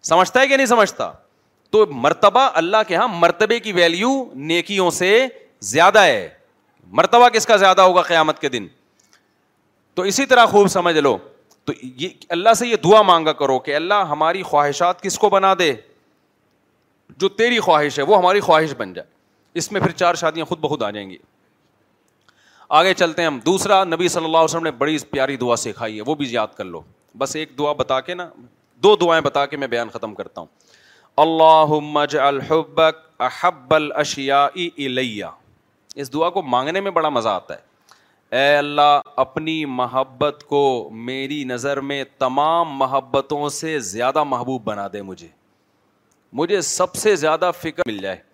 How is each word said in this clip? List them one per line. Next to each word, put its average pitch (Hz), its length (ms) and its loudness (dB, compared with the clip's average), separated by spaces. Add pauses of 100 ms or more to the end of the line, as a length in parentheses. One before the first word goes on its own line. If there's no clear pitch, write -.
سمجھتا 180 380 2
ہے 269 60 4
کہ 277 100 2
نہیں 269 100 2
سمجھتا؟ 208 460 0 (580)
تو 214 160 4
مرتبہ 180 680 2
اللہ 170 220 0 (120)
کے 175 80 -2
ہاں 233 140 0
مرتبے 190 500 0
کی 214 120 -10
ویلیو 185 520 0 (100)
نیکیوں 170 560 -2
سے 208 360 2 (340)
زیادہ 170 380 4
ہے۔ 117 300 4 (560)
مرتبہ 185 440 4
کس 220 180 0
کا 226 100 4
زیادہ 190 240 4
ہوگا 185 220 6
قیامت 156 360 0
کے 143 100 -4
دن؟ 113 180 -6 (1300)
تو 185 80 -4
اسی 202 240 -2
طرح 247 200 6
خوب 202 200 6
سمجھ 175 300 0
لو، 139 220 2 (460)
تو 147 80 -6 (100)
یہ 127 260 -12 (200)
اللہ 190 260 2
سے 240 120 -2
یہ 233 100 0
دعا 214 260 6
مانگا 165 300 4
کرو 135 260 0
کہ 143 160 -6
اللہ 170 200 -2
ہماری 165 480 -2
خواہشات 151 600 -2
کس 190 160 -6
کو 208 100 2
بنا 190 300 4
دے؟ 160 160 0 (1400)
جو 190 120 -2
تیری 226 320 0
خواہش 151 380 0
ہے 139 60 -2
وہ 196 140 4
ہماری 185 220 2
خواہش 160 360 2
بن 98 180 -10
جائے۔ 85 140 -16 (460)
اس 170 180 -8
میں 196 80 -2
پھر 175 100 -2
چار 170 240 0
شادیاں 160 300 -4
خود 165 140 -8
بخود 151 240 -4
آ 104 80 -6
جائیں 101 200 -12
گی۔ 90 60 -18 (1500)
آگے 175 260 2
چلتے 170 280 -2
ہیں 165 40 0
ہم۔ 143 200 -4
دوسرا، 190 380 2
نبی 170 240 -2
صلی 165 160 -4
اللہ 160 120 -2
علیہ 160 80 6
وسلم 165 180 -4
نے 160 80 -4
بڑی 147 260 -2 (140)
پیاری 135 260 -2
دعا 120 200 0
سکھائی 110 400 -8
ہے، 104 100 -12
وہ 151 80 -2
بھی 143 160 -6
یاد 113 260 -4
کر 104 80 -10
لو۔ 85 160 -14 (380)
بس 135 180 -6
ایک 151 220 -12
دعا 151 140 -2
بتا 131 280 -4
کے 175 140 -12
نا، 175 160 -14 (440)
دو 202 220 4
دعائیں 165 280 2
بتا 143 220 -2
کے 147 100 -12
میں 139 100 -8
بیان 117 220 -4
ختم 107 260 -12
کرتا - 260 -14
ہوں۔ 80 80 -16 (680)
اللہم 156 800 4
اجعل 143 440 0
حبک 156 840 -2
احب 139 520 -2
الاشیاء 143 800 0
الیہ۔ 131 720 -6 (680)
اس 131 180 -14
دعا 165 180 -2
کو 180 120 -6
مانگنے 147 380 -2
میں 196 100 -6
بڑا 160 180 -2
مزہ 117 200 -2
آتا 90 260 -6
ہے۔ - 160 -20 (640)
اے 143 200 2
اللہ، 147 440 2 (160)
اپنی 156 480 -4
محبت 131 840 -4
کو 139 460 0
میری 135 520 -10
نظر 127 360 -6
میں 139 240 -8 (140)
تمام 147 580 0
محبتوں 135 720 -2
سے 156 300 -8
زیادہ 123 460 -2
محبوب 123 400 -6
بنا 101 280 -8
دے 101 100 -12
مجھے، 90 260 -16 (1040)
مجھے 175 280 -2
سب - 340 -4
سے 208 220 0
زیادہ 160 340 0 (100)
فکر 165 260 -8
مل 107 120 -8
جائے۔ 95 180 -8 (180)